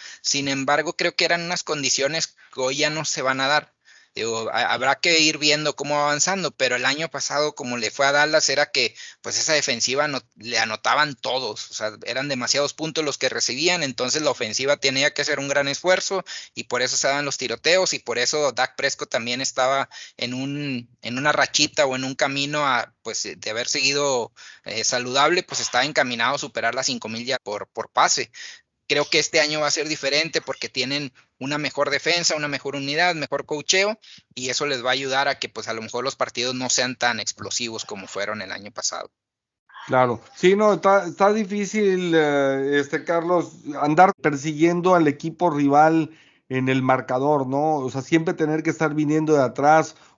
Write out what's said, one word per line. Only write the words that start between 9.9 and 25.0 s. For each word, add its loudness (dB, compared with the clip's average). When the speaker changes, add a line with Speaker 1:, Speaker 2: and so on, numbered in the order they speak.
Speaker 1:
no-, -6
le -4
anotaban 0
todos, -6
o -18
sea, -4
eran -4
demasiados -2
puntos -4
los -4
que 0
recibían, 0
entonces -2
la 2
ofensiva 0
tenía 0
que -4
hacer -2
un -6
gran 0
esfuerzo, 0
y -10
por -2
eso -2
se 0
daban 0
los -6
tiroteos, 2
y -4
por -4
eso 0
Dak -2
Prescott -4
también -2
estaba 0
en -6
un, -6
en -6
una 0
rachita 0
o -2
en -4
un -6
camino -2
a, 0
pues, -6
de -8
haber -4
seguido, 0
eh, -6
saludable, 2